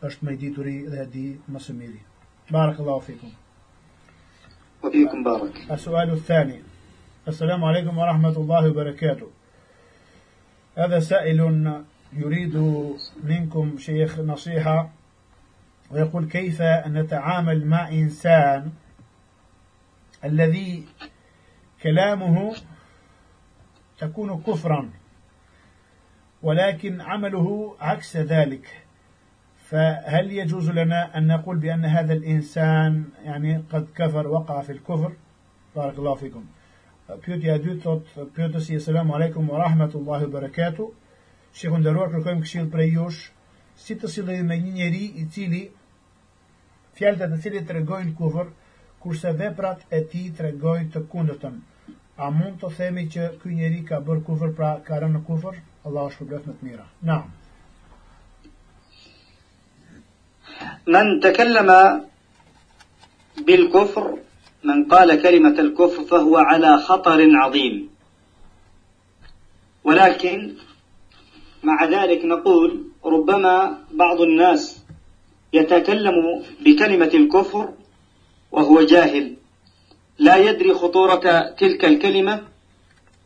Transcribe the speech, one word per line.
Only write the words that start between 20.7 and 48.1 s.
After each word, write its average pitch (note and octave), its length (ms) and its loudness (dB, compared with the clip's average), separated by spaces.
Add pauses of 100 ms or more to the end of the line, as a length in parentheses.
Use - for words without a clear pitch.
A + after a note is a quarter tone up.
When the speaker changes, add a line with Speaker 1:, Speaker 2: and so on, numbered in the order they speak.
Speaker 1:
كلامه F#3 720 0 (1400)
تكون F3 480 -10
كفرا، D#3 420 -4 (1500)
ولكن F3+ 580 -4
عمله G3+ 800 -6
عكس E3 380 -8
ذلك، D3+ 640 -4 (880)
فهل D#3 600 -2
يجوز F3+ 380 -6
لنا E3 480 -2
أن D#3 100 0
نقول E3 300 -4
بأن D#3+ 280 -4
هذا D#3+ 280 -2
الإنسان، D#3 920 -2 (180)
يعني، D3+ 400 -6 (100)
قد D3+ 220 -6
كفر، D3+ 320 -4
وقع D3+ 340 -6
في C#3 100 -16
الكفر؟ E3 400 -8 (640)
بارك C#3 240 -8
الله C#3+ 160 -4
فيكم. A#2 300 -16 (800)
Pyetja D#3+ 300 -4
e D3+ 80 -2
dytë F3 200 -8
thot, D#3+ 200 -4 (320)
pyetësi: D#3+ 440 -6
"Selamu D#3+ 360 -2
alaikum D#3+ 340 -4
wa D3 140 -6
rahmatullahi D3+ 600 -2
wa C3+ 100 -8
barakatuh. E3 520 -8 (720)
Shikun E3 220 -4
nderuar, D#3+ 340 0
kërkojmë E3 300 -4
këshill E3+ 300 -8
prej D#3+ 240 0
jush, E3+ 240 -6 (600)
si A3 120 -12
të - 180 -12
sillemi F3+ 300 -8
me E3+ 120 -4
një F3+ 220 -6
njeri F3+ 280 -4 (160)
i - 20 -8 (100)
cili F#3 280 -6 (1400)
fjalët G3+ 240 -2
e F3+ 100 -4
të D#3+ 120 -4
cilit G3+ 260 -10
tregojnë E3+ 500 -6